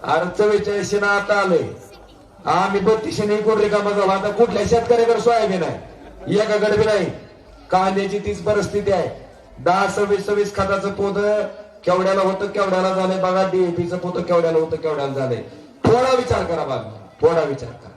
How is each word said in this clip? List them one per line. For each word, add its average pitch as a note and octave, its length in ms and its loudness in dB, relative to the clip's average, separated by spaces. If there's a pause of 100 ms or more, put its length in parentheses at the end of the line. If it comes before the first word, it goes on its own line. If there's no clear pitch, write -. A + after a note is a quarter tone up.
अरे, E3+ 360 -2
चव्वेचाळीसशे G3+ 600 0
ना G#3 60 0
आता G3+ 340 0
आलंय, F3+ 280 0 (760)
आम्ही G3 360 0
बत्तीसशे G#3+ 440 0
ने G#3 120 0
कोण G#3+ 220 2
रिकामा G3+ 320 2
झाला? G3 220 2
आता G3+ 180 -2
कुठल्या G3+ 400 2
शेतकऱ्याकडे A3+ 500 4
सोयाबीन G3+ 420 2
आहे? - 160 -4 (560)
एकाकडे G#3 420 2
बी G#3+ 80 4
नाही. G#3 260 2 (600)
कांद्याची G3 480 0
तीच G3+ 240 -6
परिस्थिती G3+ 500 0
आहे, E3+ 160 0 (540)
दहा F#3 260 2
सव्वीस G3+ 380 0
सव्वीस G#3 280 0
खताचं G3 380 -2
पोत G3 220 -2 (720)
केवढ्याला F#3+ 360 2
होतं, F#3+ 260 0
केवढ्याला F#3+ 480 0
झालंय F#3 280 0
बघा, F#3 280 0
डीएपीचं F3+ 480 0
पोत F3+ 140 -6
केवढ्याला E3+ 460 0
होतं, D#3+ 180 -2
केवढ्याला D3 360 -4
झालंय. B2+ 300 -4 (420)
थोडा B3+ 320 4
विचार A3+ 280 -2
करा E3 200 -4
बाबा, A2+ 420 -8 (160)
थोडा E3 200 4
विचार C#3 280 -6
करा. - 260 -20